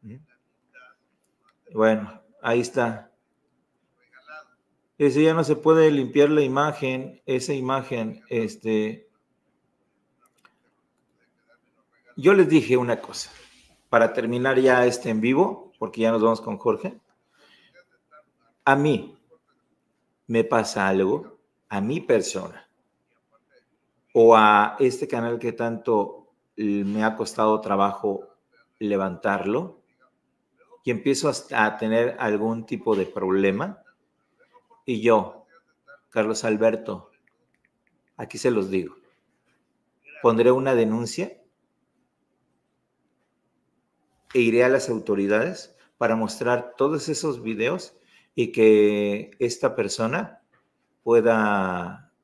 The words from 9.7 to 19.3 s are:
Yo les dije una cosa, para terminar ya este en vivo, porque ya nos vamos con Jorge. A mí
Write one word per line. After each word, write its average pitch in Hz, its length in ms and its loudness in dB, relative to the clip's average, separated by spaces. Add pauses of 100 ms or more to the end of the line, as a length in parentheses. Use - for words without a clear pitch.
Yo 151 160 4
les 185 160 6
dije 127 300 4
una 120 240 -2
cosa, - 280 -14 (600)
para 113 240 4
terminar 123 440 0
ya 127 280 4
este 123 240 -2
en 110 100 -2
vivo, 131 580 0
porque 110 220 -8
ya 113 120 2
nos 113 100 0
vamos 113 180 2
con 110 160 -10
Jorge. 113 420 -4 (1700)
A 139 100 4
mí 143 440 -2 (1080)